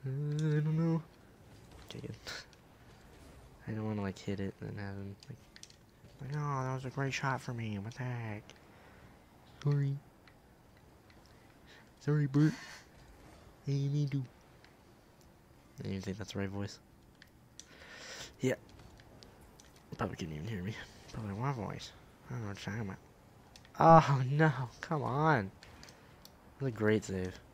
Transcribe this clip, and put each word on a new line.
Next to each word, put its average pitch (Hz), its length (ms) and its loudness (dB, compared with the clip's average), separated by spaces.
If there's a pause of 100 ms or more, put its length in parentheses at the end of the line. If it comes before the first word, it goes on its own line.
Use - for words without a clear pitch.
Uh, 147 520 0
I - 20 4
don't 156 180 2
know. 165 240 4 (840)
Okay, - 160 -10
good. - 140 -8 (1500)
I 117 40 -6
don't 110 140 -4
wanna, 107 160 -2
like, 95 180 -4
hit 98 200 -4
it 98 200 -4
and 107 180 -8
have 98 180 -6
him, 98 200 -8 (140)
like, - 80 -12 (840)
like, 135 140 -8
"Oh, 143 280 -2
that 131 120 -2
was 131 100 -8
a 127 40 -4
great 135 240 -2
shot 131 280 0
for 127 120 -6
me. 110 260 -4
What 107 140 -8
the 127 100 -8
heck?" 117 400 -4 (1200)
Sorry. 143 320 2 (2000)
Sorry, 147 260 2
Bert. 147 260 6 (1120)
I 139 60 0
didn't 139 220 2
mean 147 160 2
to. 139 80 0
I - 1700 -14
didn't 101 80 -6
even 95 100 -4
think 95 160 -6
that's 101 160 -10
the 101 60 -4
right 98 100 -2
voice. 101 300 -6 (1600)
Yeah. 131 140 2 (1400)
Probably - 200 -4
couldn't 78 180 -6
even 80 120 -8
hear 104 140 -4
me. 104 140 -6 (380)
Probably 107 200 -6
one 127 200 -2
voice. 101 380 -8 (380)
I 127 40 -8
don't 123 80 -6
know 104 80 -6
what 98 160 -10
you're 101 100 -6
talking 110 140 -6
about. - 1200 6
Oh, 131 200 4
no. 151 220 6 (300)
Come 147 220 -2
on. 127 480 4 (1080)
That's 135 100 -2
a - 20 -2
great 107 320 4
save. 92 360 -4 (140)